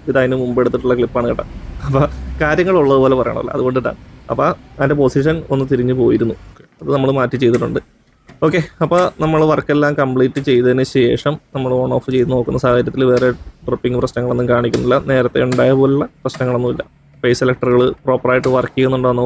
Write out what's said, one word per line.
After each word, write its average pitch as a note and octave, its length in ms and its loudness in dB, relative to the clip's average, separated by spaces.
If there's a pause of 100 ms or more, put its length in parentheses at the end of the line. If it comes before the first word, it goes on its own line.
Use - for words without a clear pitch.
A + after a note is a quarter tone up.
(100)
ഇത് C3+ 100 2
അതിന് C3 220 0
മുമ്പ് B2 200 -2
എടുത്തിട്ടുള്ള B2 380 0
ക്ലിപ്പാണ് A#2+ 320 -2
കേട്ടോ. - 120 -6 (440)
അപ്പൊ C#3 120 2 (440)
കാര്യങ്ങൾ F3 380 2
ഉള്ളതുപോലെ C3+ 380 4
പറയണമല്ലോ, A#2 360 -4
അതുകൊണ്ടിട്ടാണ്. B2+ 440 -2 (320)
അപ്പൊ C#3 140 0 (320)
അതിന്റെ C#3+ 240 0
പൊസിഷൻ C#3+ 340 2 (200)
ഒന്ന് C3+ 160 -2
തിരിഞ്ഞു B2+ 280 0
പോയിരുന്നു, A#2 380 0 (420)
അത് D#3+ 160 -8
നമ്മൾ C3+ 240 0
മാറ്റി B2 240 -2
ചെയ്തിട്ടുണ്ട്. A#2 380 0 (680)
ഓക്കെ, E3 140 0 (240)
അപ്പൊ E3+ 140 2 (240)
നമ്മൾ D#3 160 2 (120)
വർക്കെല്ലാം D3 480 0
കംപ്ലീറ്റ് B2+ 480 0
ചെയ്തതിന് B2+ 380 2 (100)
ശേഷം B2+ 400 2 (200)
നമ്മൾ C3 140 -2 (120)
on B2+ 160 -2
off - 180 -10
ചെയ്ത് B2+ 200 2
നോക്കുന്ന B2+ 280 -2
സാഹചര്യത്തിൽ B2 480 0
വേറെ B2 180 2 (380)
ഡ്രിപ്പിംഗ് B2+ 340 -2
പ്രശ്നങ്ങളൊന്നും B2 520 -2
കാണിക്കുന്നില്ല. B2 440 0 (140)
നേരത്തെ B2+ 380 0
ഉണ്ടായ B2+ 200 2 (120)
പോലുള്ള C#3 240 2 (180)
പ്രശ്നങ്ങളൊന്നുമില്ല. B2 600 -4 (380)
ഫേസ് A#2+ 180 2
സെലക്ടറുകൾ B2+ 420 2 (220)
പ്രോപ്പറായിട്ട് B2+ 500 0
വർക്ക് B2+ 220 -2
ചെയ്യുന്നുണ്ടോ C3 360 2
എന്ന് B2 140 0